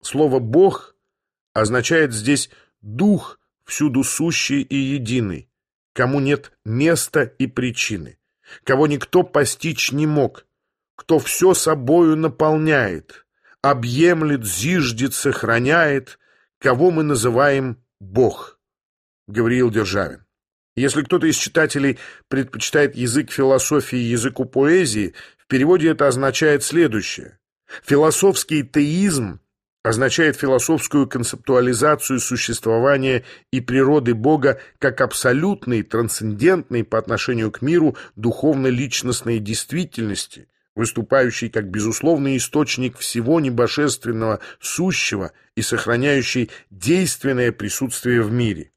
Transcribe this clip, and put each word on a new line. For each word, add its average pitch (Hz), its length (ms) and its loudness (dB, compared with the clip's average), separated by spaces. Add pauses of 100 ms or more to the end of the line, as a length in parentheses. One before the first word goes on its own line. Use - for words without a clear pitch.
Слово 135 380 0
"Бог" 143 560 2 (580)
означает 123 600 2
здесь 117 360 0 (320)
"дух", 156 580 -2 (260)
всюду 135 380 0
сущий 143 580 -2
и 131 140 -6
единый, 123 720 -4 (460)
кому 131 260 0
нет 139 320 -2 (140)
места 139 560 0
и 127 240 -4
причины, 117 720 -6 (460)
кого 139 240 2
никто 147 340 0
постичь 147 680 -2
не 151 160 0
мог, 147 400 0 (480)
кто - 240 2
все - 340 2
собою 156 600 2
наполняет, 156 1120 0 (340)
объемлет, 139 800 2
зиждет, 123 720 -2
сохраняет, 135 1040 0 (400)
кого 135 320 4
мы 160 140 0
называем 131 760 0 (220)
Бог. 101 600 -2 (680)
Гавриил 117 420 2
Державин. 98 560 -4 (500)
Если 139 280 0
кто-то 170 240 0
из 147 80 2
читателей 143 640 -2 (280)
предпочитает 135 680 -2
язык 123 360 -2
философии 135 680 0
языку 120 460 -2
поэзии, 135 680 0 (240)
в - 80 -20
переводе 160 460 2
это 147 160 2
означает 135 560 2
следующее. 123 720 -2 (460)
Философский 156 800 2
теизм — 147 760 0 (420)
означает 127 540 0
философскую 135 720 0
концептуализацию 127 1120 0
существования 123 1040 0 (260)
и 131 120 -2
природы 131 520 2
Бога 131 460 2 (180)
как 131 220 -2
абсолютной, 127 840 0
трансцендентной 113 1000 -2
по - 140 -2
отношению 113 520 -2
к - 120 -10
миру 156 340 2 (220)
духовно-личностной 120 1200 -2
действительности, 110 1120 -8 (260)
выступающей 117 760 0
как 104 200 -4
безусловный 123 680 0
источник 127 600 -4
всего 127 420 -2
небожественного 120 1040 -2 (180)
сущего 113 720 -4 (240)
и 110 60 -4
сохраняющей 123 920 0 (180)
действенное 131 840 0
присутствие 120 680 -2
в 107 100 -2
мире. 107 460 -2